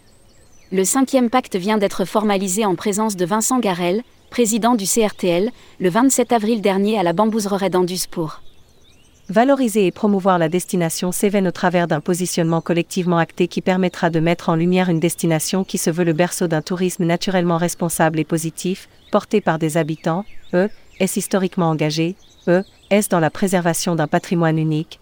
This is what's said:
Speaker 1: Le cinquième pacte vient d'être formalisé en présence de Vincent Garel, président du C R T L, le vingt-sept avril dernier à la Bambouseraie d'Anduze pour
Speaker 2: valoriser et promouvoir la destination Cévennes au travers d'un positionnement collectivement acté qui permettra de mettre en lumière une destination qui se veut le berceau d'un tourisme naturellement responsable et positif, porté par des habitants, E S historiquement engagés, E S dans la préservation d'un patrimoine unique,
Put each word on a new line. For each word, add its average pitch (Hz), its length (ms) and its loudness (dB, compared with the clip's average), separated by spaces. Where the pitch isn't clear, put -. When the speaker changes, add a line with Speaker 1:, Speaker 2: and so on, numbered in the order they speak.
Speaker 1:
Le 185 120 2
cinquième 247 460 2
pacte 254 260 -2
vient 208 220 0
d'être 196 260 0
formalisé 202 600 0
en 185 80 0
présence 208 420 -2
de 180 80 -2
Vincent 220 360 0
Garel, 185 420 0
président 233 460 2
du 196 120 -2
C 220 200 2
R 196 80 -6
T - 140 -2
L, 180 240 0
le 185 100 0
vingt-sept 240 440 2
avril 220 280 2
dernier 202 380 2
à 185 60 2
la 170 100 2
Bambouseraie 202 560 0
d'Anduze 180 380 0
pour 160 340 -8
Speaker 2:
valoriser 226 560 2
et 175 40 2
promouvoir 196 480 2
la 160 120 2
destination 180 600 -2
Cévennes 196 380 0
au - 20 0
travers 175 380 0
d'un 156 140 -2
positionnement 170 580 0
collectivement 170 560 -2
acté 170 320 0
qui - 140 -6
permettra 185 480 0
de 160 100 0
mettre 170 300 0
en 170 40 2
lumière 180 360 2
une 160 100 0
destination 170 640 0
qui - 140 -6
se - 100 -2
veut 175 160 0
le 165 80 2
berceau 175 340 0
d'un 160 140 -2
tourisme 180 460 -2
naturellement 175 500 0
responsable 165 600 0
et 156 80 -2
positif, 165 600 -4
porté 208 300 0
par 160 180 0
des 160 200 -2
habitants, 165 480 -2
E 185 160 2
S 190 160 0
historiquement 185 540 0
engagés, 160 460 -2
E 185 160 4
S 208 180 2
dans 185 100 2
la 156 120 2
préservation 175 640 0
d'un 156 140 0
patrimoine 170 500 0
unique, 156 440 -2